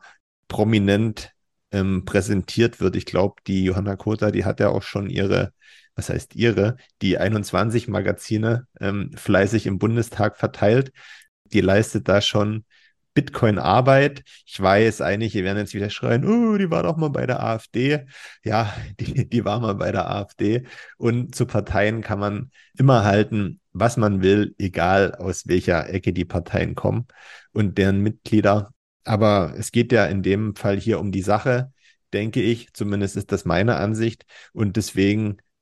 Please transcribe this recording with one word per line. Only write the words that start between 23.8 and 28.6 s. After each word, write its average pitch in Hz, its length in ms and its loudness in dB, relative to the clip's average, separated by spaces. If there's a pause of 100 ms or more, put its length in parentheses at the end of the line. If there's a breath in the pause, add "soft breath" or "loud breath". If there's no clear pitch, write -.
man 101 240 2
will, 98 360 2
egal 92 580 2
aus 90 320 -8
welcher 87 460 0
Ecke 92 200 -2
die 87 120 -2
Parteien 87 500 -4
kommen 110 320 -2 (440 loud breath)
und 101 260 -2
deren 98 240 4
Mitglieder. 104 680 2 (320)